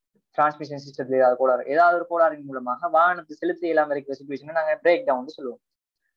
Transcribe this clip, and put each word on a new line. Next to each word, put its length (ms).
transmission 440
சிஸ்டத்துல 340
ஏதாவது 200
கோளாறு, 300
ஏதாவது 300
ஒரு 100
கோளாறின் 380
மூலமாக 440
வாகனத்தை 480
செலுத்த 300
இயலாம 260
இருக்கிற 220
சிட்யுவேஷனை 380
நாங்க 300
பிரேக் 240
டவுன்னு 300
சொல்லுவோம். 260